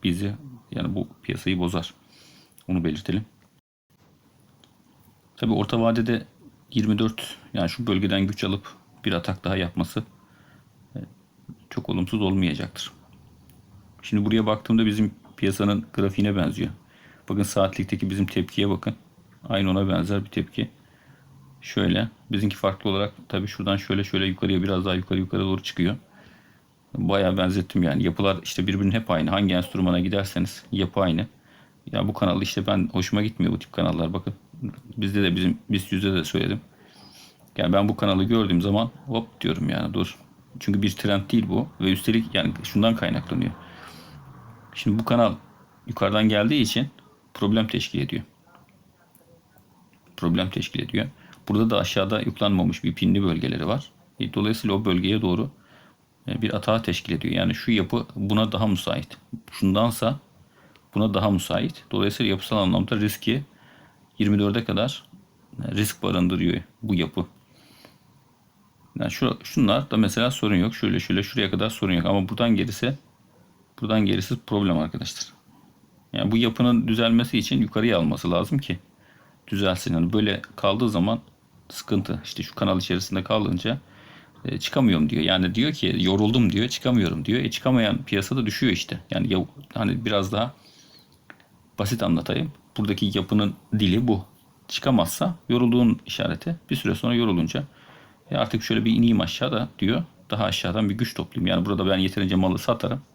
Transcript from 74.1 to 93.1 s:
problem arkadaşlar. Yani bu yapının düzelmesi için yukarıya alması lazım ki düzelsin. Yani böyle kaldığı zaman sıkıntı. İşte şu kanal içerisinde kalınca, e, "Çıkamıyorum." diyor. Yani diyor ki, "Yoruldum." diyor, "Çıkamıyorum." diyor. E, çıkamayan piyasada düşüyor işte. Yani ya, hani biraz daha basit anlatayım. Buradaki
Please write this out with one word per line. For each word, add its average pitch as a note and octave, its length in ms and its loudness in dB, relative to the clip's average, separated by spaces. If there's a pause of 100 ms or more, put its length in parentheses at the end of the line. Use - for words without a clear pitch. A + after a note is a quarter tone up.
problem G2 320 2
arkadaşlar. - 560 -6 (800)
Yani - 180 -2
bu A2 60 2
yapının A#2 520 4
düzelmesi A#2 500 2
için C3+ 220 0
yukarıya G#2+ 380 2
alması D#2 320 0
lazım F2+ 280 2
ki F2+ 200 -4 (680)
düzelsin. F#2 460 -2
Yani E2+ 180 2
böyle G#2+ 300 0 (140)
kaldığı G#2+ 320 2
zaman G#2+ 320 0 (480)
sıkıntı. - 560 -2
İşte - 180 -8
şu - 120 -12
kanal F#2+ 240 0
içerisinde F#2+ 460 -2
kalınca, G#2+ 540 -2 (640)
e, - 140 -6
"Çıkamıyorum." F#2 520 2
diyor. D2+ 120 -2
Yani F#2 320 2
diyor C3+ 180 2
ki, F#2+ 280 -2
"Yoruldum." G#2 520 4
diyor, A2 160 0
"Çıkamıyorum." G2 560 0
diyor. A#2 160 0
E, A2+ 100 -2
çıkamayan A#2 540 2
piyasada A2 420 -2
düşüyor G#2+ 260 2
işte. F2 280 -4 (100)
Yani F#2 220 0
ya, F#2 140 0 (280)
hani G#2 300 -2
biraz G2+ 280 0
daha A2+ 220 -2 (1200)
basit G#2+ 240 -2
anlatayım. F2 500 0 (240)
Buradaki G3+ 420 0